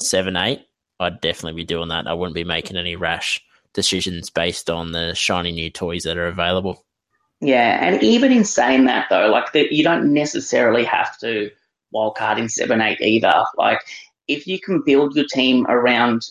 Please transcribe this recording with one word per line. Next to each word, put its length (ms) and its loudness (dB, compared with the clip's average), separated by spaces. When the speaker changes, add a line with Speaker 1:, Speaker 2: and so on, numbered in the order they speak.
Speaker 1:
seven, 340 -2
eight, 260 -2
I'd 220 -4
definitely 420 -6
be 20 -14
doing 260 -6
that. 180 -6
I 60 -4
wouldn't 200 -6
be 80 -6
making 340 -6
any 200 -6
rash 440 -4
decisions 540 -4
based 420 -4
on 200 -6
the 240 -6
shiny 380 -2
new 180 -8
toys 320 -6
that 160 -6
are 80 -2
available. 580 -4
Speaker 2:
Yeah, 400 2
and 220 0
even 300 4
in 120 6
saying 420 2
that, 220 0
though, 200 4
like, 240 2
that 180 2
you 140 2
don't 280 2
necessarily 720 2
have 340 -2
to 320 -4
wildcard 440 0
in 100 -2
seven, 320 0
eight 200 0
either. 440 4
Like, 220 2
if 220 -4
you 100 -4
can 260 -2
build 300 4
your 140 2
team 400 2
around, 640 2